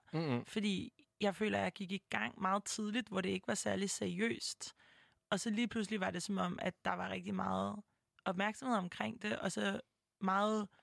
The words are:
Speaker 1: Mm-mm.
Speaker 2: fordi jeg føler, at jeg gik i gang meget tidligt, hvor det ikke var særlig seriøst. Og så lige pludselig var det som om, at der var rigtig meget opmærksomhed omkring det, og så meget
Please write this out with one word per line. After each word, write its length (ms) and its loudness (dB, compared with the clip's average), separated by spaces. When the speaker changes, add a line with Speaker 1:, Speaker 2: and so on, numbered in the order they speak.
Speaker 1:
Mm-mm. 320 2
Speaker 2:
fordi 480 0
jeg 160 2
føler, 220 2
at 60 4
jeg 80 0
gik 200 -6
i 180 -4
gang 320 -2
meget 220 2
tidligt, 440 -2
hvor 120 0
det 100 0
ikke 180 -2
var 60 2
særlig 360 0
seriøst. 840 -2
Og 100 2
så 100 0
lige 180 2
pludselig 320 -2
var 100 2
det 120 -4
som 160 0
om, 240 0
at 220 -4
der 80 2
var 180 -2
rigtig 240 -4
meget 420 0
opmærksomhed 540 0
omkring 440 -2
det, 160 -2
og 140 0
så 280 0
meget 480 2